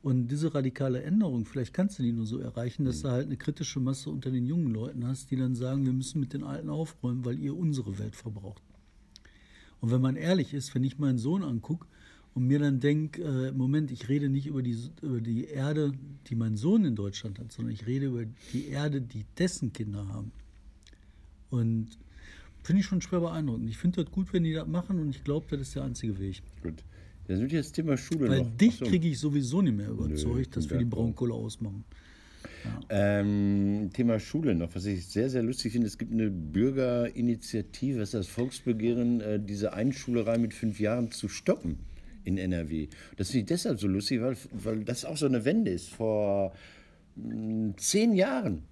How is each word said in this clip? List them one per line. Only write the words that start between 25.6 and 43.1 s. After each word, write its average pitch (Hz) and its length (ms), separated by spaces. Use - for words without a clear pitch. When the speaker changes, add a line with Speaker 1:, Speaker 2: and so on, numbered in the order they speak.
Speaker 1:
ist 131 140
der 135 100
einzige 117 340
Weg. 98 240
Speaker 2:
Gut. 80 220
Dann 92 100
sind 131 160
wir 165 80
das - 100
Thema 156 260
Schule 143 320
Speaker 1:
Weil 135 100
Speaker 2:
noch. 120 180
Speaker 1:
dich 233 180
Speaker 2:
Ach - 40
so. 254 80
Speaker 1:
kriege 180 200
ich 139 140
sowieso 147 420
nicht 120 140
mehr 101 100
Speaker 2:
Nö, 110 60
Speaker 1:
überzeugt, 76 640
dass - 120
wir 127 100
die 120 60
Speaker 2:
danke. 113 120
Speaker 1:
Braunkohle 117 360
ausmachen. 110 520
Ja. 101 560
Speaker 2:
Ähm, 101 720
Thema 117 260
Schule 135 380
noch, 82 180
was 92 100
ich 98 220
sehr, 123 240
sehr 127 140
lustig 117 280
finde. 117 140
Es 101 100
gibt 113 160
eine 113 160
Bürgerinitiative, 120 1700
was 101 80
ist - 60
das, 95 120
Volksbegehren, 120 920
äh, 107 180
diese 101 360
Einschulerei 117 640
mit 113 160
fünf 104 260
Jahren 117 320
zu - 160
stoppen - 500
in 95 120
N 92 140
R 82 180
W. 78 200